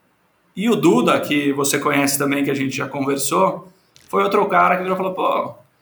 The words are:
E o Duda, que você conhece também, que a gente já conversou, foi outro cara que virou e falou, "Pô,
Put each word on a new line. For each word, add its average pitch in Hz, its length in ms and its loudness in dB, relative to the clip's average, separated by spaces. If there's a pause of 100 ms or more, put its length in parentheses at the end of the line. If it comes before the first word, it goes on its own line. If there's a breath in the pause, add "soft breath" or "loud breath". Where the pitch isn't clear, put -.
(560)
E 202 140 -4
o 220 60 4
Duda, 160 440 4
que 143 340 0
você 139 240 0
conhece 143 400 0
também, 143 260 -2
que 139 60 -2
a 139 60 -2
gente 131 200 -4
já 135 120 -6
conversou, 143 800 -2 (420 soft breath)
foi 196 140 0
outro 202 240 2
cara - 300 4
que 185 40 -4
virou 185 140 -4
e - 20 -2
falou, 185 160 -4
"Pô, 156 400 -2 (280)